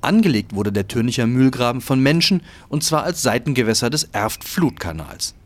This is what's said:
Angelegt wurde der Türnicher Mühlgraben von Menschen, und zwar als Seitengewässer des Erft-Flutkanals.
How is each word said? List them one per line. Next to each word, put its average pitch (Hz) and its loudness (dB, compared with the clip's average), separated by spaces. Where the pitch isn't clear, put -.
Angelegt 151 2
wurde 101 -2
der 101 -2
Türnicher 117 0
Mühlgraben 127 2
von 131 0
Menschen, 165 2
und 151 -2
zwar 156 0
als - -4
Seitengewässer 120 0
des 151 -2
Erft-Flutkanals. - -4